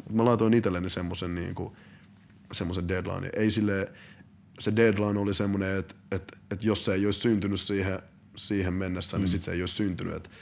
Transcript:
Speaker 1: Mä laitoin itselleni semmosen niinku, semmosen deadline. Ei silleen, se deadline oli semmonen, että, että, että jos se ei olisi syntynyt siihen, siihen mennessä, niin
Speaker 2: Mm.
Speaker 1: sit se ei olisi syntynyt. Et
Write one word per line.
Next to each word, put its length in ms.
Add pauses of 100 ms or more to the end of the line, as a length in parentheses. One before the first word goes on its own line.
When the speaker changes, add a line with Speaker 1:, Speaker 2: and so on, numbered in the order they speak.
(140)
Speaker 1:
Mä 120
laitoin 280
itselleni 360
semmosen 460
niinku, 400 (760)
semmosen 360
deadline. 480
Ei 160
silleen, 360 (720)
se 160
deadline 440
oli 140
semmonen, 460
että, 160 (160)
että, 260 (140)
että 160
jos 180
se 80
ei 120
olisi 140
syntynyt 420
siihen, 380 (360)
siihen 380
mennessä, 440
niin 80
Speaker 2:
Mm. 20
Speaker 1:
sit 160
se 80
ei 100
olisi 140
syntynyt. 400
Et 140 (120)